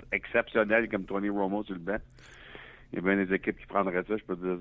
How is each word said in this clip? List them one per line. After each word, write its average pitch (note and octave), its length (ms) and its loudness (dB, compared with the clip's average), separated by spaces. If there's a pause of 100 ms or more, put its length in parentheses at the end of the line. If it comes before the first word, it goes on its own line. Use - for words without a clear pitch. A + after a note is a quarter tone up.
(120)
exceptionnelle A2 760 2
comme G2+ 160 -2
Tony G2 240 -2
Romo G2+ 360 0
sur G2 100 -8
le F2 60 -8
banc. F#2+ 180 -4 (920)
Il - 40 -6
y - 20 -4
a F2 40 -2
bien G2 200 4
des F#2+ 120 0
équipes - 240 0
qui - 80 -18
prendraient F#2+ 420 2
ça, G#2+ 80 -2
je G#2+ 80 -6
peux F#2 120 -4
te E2+ 60 -8
dire F#2 180 0